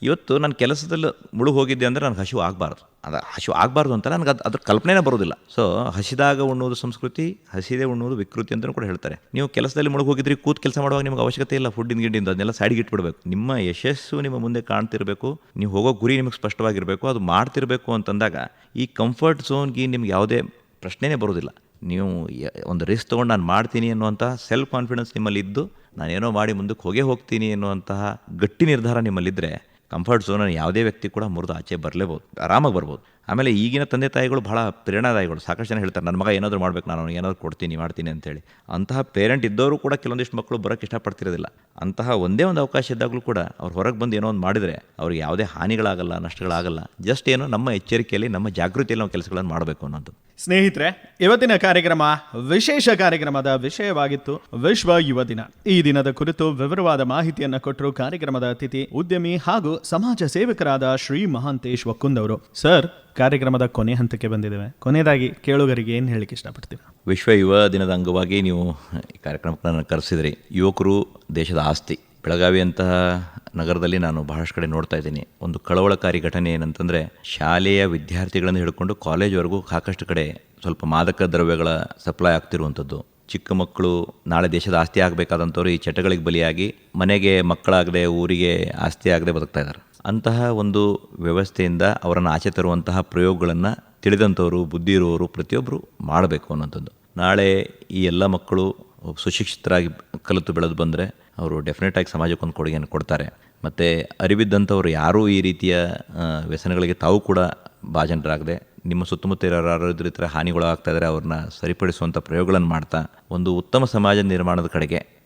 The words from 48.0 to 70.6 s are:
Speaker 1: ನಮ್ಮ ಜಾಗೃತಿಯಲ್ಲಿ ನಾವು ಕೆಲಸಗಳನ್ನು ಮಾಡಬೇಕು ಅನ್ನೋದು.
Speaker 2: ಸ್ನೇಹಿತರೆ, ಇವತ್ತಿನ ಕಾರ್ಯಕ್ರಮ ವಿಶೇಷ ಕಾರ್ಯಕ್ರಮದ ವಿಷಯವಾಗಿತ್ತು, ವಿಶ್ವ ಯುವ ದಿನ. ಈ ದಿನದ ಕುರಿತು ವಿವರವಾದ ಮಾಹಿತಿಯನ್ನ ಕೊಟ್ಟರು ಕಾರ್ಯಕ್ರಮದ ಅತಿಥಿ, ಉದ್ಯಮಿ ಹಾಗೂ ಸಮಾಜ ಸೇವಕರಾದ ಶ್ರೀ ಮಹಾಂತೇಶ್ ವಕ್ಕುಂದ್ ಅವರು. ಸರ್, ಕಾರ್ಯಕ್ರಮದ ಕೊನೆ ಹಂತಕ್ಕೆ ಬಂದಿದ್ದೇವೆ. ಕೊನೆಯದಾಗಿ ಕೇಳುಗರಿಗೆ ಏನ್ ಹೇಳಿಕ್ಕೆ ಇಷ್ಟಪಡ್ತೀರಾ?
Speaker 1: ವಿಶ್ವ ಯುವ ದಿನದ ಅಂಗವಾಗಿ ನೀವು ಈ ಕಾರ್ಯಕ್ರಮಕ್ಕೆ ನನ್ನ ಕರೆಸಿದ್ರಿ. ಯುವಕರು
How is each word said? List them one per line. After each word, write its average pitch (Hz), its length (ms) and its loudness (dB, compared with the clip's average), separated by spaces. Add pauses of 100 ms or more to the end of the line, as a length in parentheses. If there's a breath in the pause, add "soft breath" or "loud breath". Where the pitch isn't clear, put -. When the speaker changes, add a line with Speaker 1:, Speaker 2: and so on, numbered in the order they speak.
Speaker 1:
ನಮ್ಮ 104 200 -2
ಜಾಗೃತಿಯಲ್ಲಿ 101 500 -2
ನಾವು 104 120 -2
ಕೆಲಸಗಳನ್ನು 90 400 -4
ಮಾಡಬೇಕು 80 360 -4
ಅನ್ನೋದು. - 520 -14
Speaker 2:
ಸ್ನೇಹಿತರೆ, 180 800 0
ಇವತ್ತಿನ 220 360 6
ಕಾರ್ಯಕ್ರಮ 170 460 4 (460)
ವಿಶೇಷ 233 400 4 (100)
ಕಾರ್ಯಕ್ರಮದ 151 480 2
ವಿಷಯವಾಗಿತ್ತು, 143 960 -2 (120)
ವಿಶ್ವ 170 440 4
ಯುವ 135 240 2
ದಿನ. 117 180 -4 (260)
ಈ 185 160 6
ದಿನದ 139 280 4
ಕುರಿತು 156 400 -2
ವಿವರವಾದ 147 500 0
ಮಾಹಿತಿಯನ್ನ 143 560 -2
ಕೊಟ್ಟರು 139 360 -4
ಕಾರ್ಯಕ್ರಮದ 135 580 -4
ಅತಿಥಿ, 135 440 -6
ಉದ್ಯಮಿ 175 420 -2
ಹಾಗೂ 170 480 -2
ಸಮಾಜ 220 380 0
ಸೇವಕರಾದ 143 760 0
ಶ್ರೀ 151 300 -2
ಮಹಾಂತೇಶ್ 127 600 -4
ವಕ್ಕುಂದ್ 123 340 0
ಅವರು. 107 200 -2 (140)
ಸರ್, 160 320 6 (300)
ಕಾರ್ಯಕ್ರಮದ 131 500 2
ಕೊನೆ 117 280 0
ಹಂತಕ್ಕೆ 120 340 -2
ಬಂದಿದ್ದೇವೆ. 104 500 -4
ಕೊನೆಯದಾಗಿ 143 540 4 (120)
ಕೇಳುಗರಿಗೆ 131 480 2
ಏನ್ 123 160 0
ಹೇಳಿಕ್ಕೆ 110 260 -4
ಇಷ್ಟಪಡ್ತೀರಾ? - 600 -16 (120)
Speaker 1:
ವಿಶ್ವ 95 260 4
ಯುವ 101 340 8
ದಿನದ 95 260 2
ಅಂಗವಾಗಿ 90 500 2
ನೀವು 87 300 0 (420 loud breath)
ಈ - 100 -20
ಕಾರ್ಯಕ್ರಮಕ್ಕೆ 76 440 -4
ನನ್ನ 80 140 0
ಕರೆಸಿದ್ರಿ. 78 560 -2 (120)
ಯುವಕರು 95 560 2 (280)